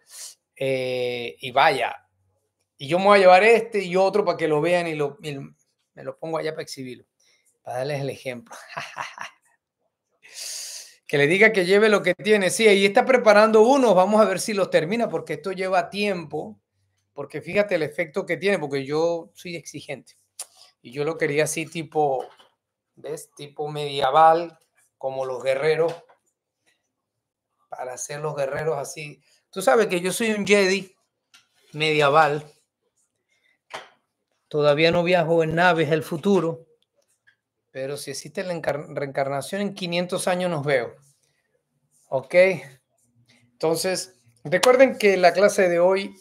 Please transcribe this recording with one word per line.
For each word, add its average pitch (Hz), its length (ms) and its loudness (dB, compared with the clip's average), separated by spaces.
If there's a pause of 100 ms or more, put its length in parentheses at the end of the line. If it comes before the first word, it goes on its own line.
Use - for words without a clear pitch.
(560)
eh, 127 840 -4
y 131 120 -12
vaya. 131 560 0 (720)
Y 143 100 -14
yo 165 120 0
me 190 60 0
voy 202 120 8
a 196 40 4
llevar 185 220 8
este 220 400 2
y 175 120 -4
otro 190 300 2
para 170 120 -2
que 160 100 -2
lo 151 140 0
vean 175 260 0
y 160 80 -6
lo, 143 260 -6
y 147 160 -10 (560)
me 139 100 -20
lo 135 140 -12
pongo 160 200 -6
allá 156 140 -4
para 156 120 -10
exhibirlo, 127 420 -16 (580)
para 123 160 -8
darles 139 220 -6
el 139 80 -6
ejemplo. 120 460 -12 (200)
<laughs> - 580 -14 (1700)
Que 147 140 -2
le 143 80 4
diga 196 260 4
que 185 120 0
lleve 202 240 4
lo 202 120 2
que 175 140 0
tiene. 202 340 0
Sí, 220 180 2
ahí 196 180 4
está 202 200 2
preparando 214 560 6
unos. 247 320 4
Vamos 196 260 4
a 220 60 6
ver 190 140 -2
si 226 120 -6
los 185 200 -2
termina, 180 380 0
porque 160 240 -8
esto 151 180 -8
lleva 185 400 -2
tiempo. 190 680 -6 (540)
Porque 143 260 -12
fíjate 190 360 -2
el 160 80 -2
efecto 170 420 -6
que 175 100 -6
tiene, 185 220 0
porque 139 260 -6
yo 165 520 -4
soy 175 200 -14
exigente. 147 640 -16 (680)
Y 123 60 -20
yo 143 140 -6
lo 160 120 -6
quería 151 280 -2
así 156 200 -6
tipo, 147 640 -4 (680)
¿ves? 143 400 -14
Tipo 147 340 -12
medieval, 151 880 2 (380)
como 135 280 -8
los 127 160 -8
guerreros. 151 540 0 (1700)
Para 127 240 -12
hacer 147 260 -12
los 151 160 -8
guerreros 143 420 -4
así. 147 460 -12 (260)
Tú 190 120 -12
sabes 226 260 4
que 175 140 -2
yo 180 100 -2
soy 220 200 -2
un 202 140 -2
Jedi 190 480 2 (800)
medieval. 151 720 2 (2000)
Todavía 147 420 2
no 175 120 2
viajo 170 380 2
en 160 140 -2
naves 165 340 2
del 156 140 0
futuro. 165 640 -2 (1040)
Pero 135 240 -10
si 139 160 -12
existe 156 320 -10
la 180 100 -6
encar-, 147 400 -6
reencarnación, 139 680 -6
en 196 120 -4
quinientos 175 540 -4
años 180 240 -2
nos 147 140 -4
veo. 131 320 -2 (1120)
¿Ok? 135 260 -4 (1200)
Entonces, 170 640 -4 (240)
recuerden 247 540 4
que 196 180 2
la 180 160 4
clase 196 380 2
de 170 100 0
hoy 190 420 0